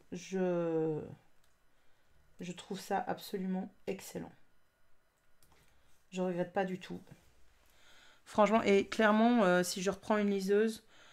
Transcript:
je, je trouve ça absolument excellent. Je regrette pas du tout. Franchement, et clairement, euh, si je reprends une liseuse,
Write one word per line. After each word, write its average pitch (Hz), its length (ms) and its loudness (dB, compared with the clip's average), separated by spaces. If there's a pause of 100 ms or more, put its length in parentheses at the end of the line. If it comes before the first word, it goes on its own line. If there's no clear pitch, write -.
(120)
je, 170 920 -2 (1400)
je 180 120 -10
trouve 185 280 -10
ça - 280 -4
absolument 185 680 -6 (140)
excellent. 175 440 -10 (1800)
Je 185 100 -6
regrette 175 320 -4
pas 196 120 0
du 180 140 -6
tout. - 220 -12 (1200)
Franchement, 214 380 4
et 196 260 4
clairement, 220 560 4
euh, 180 200 4
si 180 180 -6
je 190 80 -2
reprends 208 280 -2
une 208 120 0
liseuse, 202 560 0 (280)